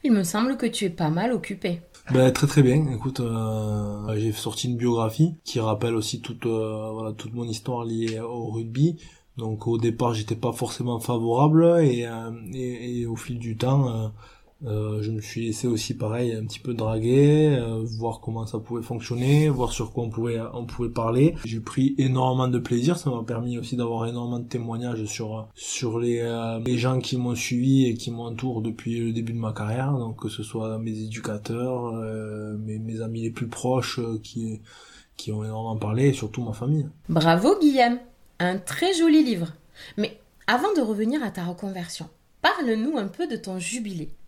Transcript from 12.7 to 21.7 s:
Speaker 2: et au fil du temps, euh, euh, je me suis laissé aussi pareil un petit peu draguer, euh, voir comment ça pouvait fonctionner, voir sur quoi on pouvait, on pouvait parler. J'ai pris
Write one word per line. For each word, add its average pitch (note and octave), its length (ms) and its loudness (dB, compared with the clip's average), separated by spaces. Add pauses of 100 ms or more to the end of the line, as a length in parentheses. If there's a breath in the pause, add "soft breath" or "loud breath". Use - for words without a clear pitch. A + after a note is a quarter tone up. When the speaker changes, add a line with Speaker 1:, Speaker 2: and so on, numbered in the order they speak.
Speaker 2:
et A#2+ 60 -2
au A2+ 100 -4
fil A#2 240 -8
du A#2 160 -6
temps, C3 320 4
euh, A2 220 -2 (560 soft breath)
euh, G#2+ 360 -2
je G#2+ 100 -2
me A2 80 -4
suis A2+ 280 -6
laissé A2+ 200 -2
aussi A2+ 260 0
pareil A#2 380 -2
un A2 140 -4
petit - 160 -10
peu B2 120 -4
draguer, B2+ 840 6
euh, A2+ 240 -2 (160)
voir A2+ 220 -2
comment A2+ 260 -4
ça A2 120 -4
pouvait A#2 220 -6
fonctionner, B2+ 680 2
voir B2+ 240 0
sur A2 180 -4
quoi A#2 140 -2
on A2 40 -4
pouvait, A2+ 300 -2 (140)
on A#2+ 120 -8
pouvait A#2+ 220 -4
parler. A#2+ 560 4
J'ai A2+ 160 -4
pris C3+ 380 2